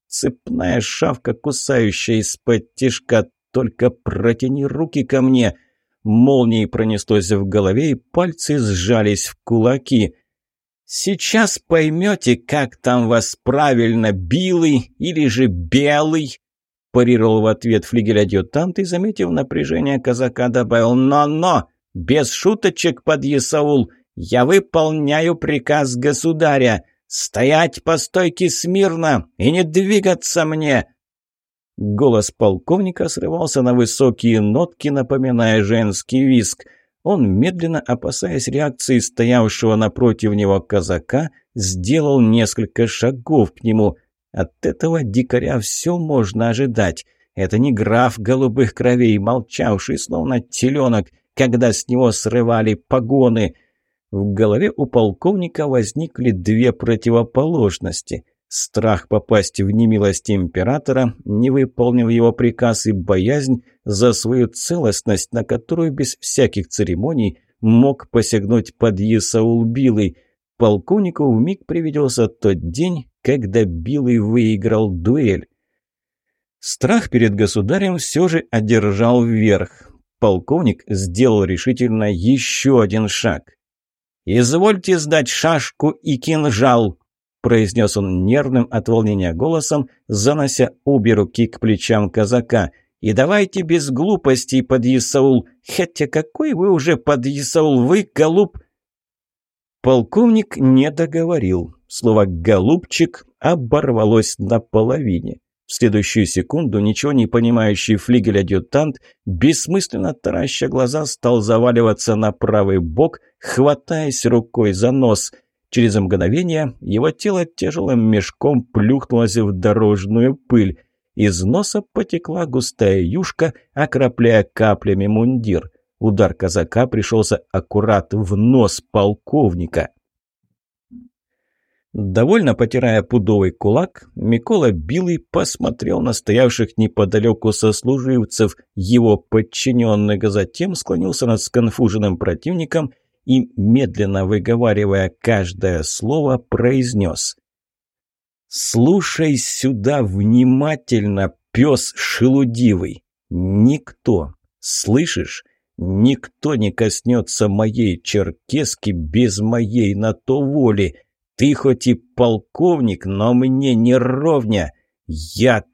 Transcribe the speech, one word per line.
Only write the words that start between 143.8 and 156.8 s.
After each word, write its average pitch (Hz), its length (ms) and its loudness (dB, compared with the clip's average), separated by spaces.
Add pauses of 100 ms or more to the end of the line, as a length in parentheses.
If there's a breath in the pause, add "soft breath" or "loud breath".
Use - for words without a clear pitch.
выговаривая 104 840 0 (120)
каждое 92 600 -2
слово, 131 540 -2
произнёс: 123 1000 -2 (1080)
"Слушай 156 920 0
сюда 131 640 -2
внимательно, 110 1300 0 (180)
пёс 131 460 0
шелудивый! 120 1080 0 (280)
Никто, 95 1040 0 (260)
слышишь, - 840 -4 (340)
никто 117 760 -2
не 107 180 -2
коснётся 113 760 -2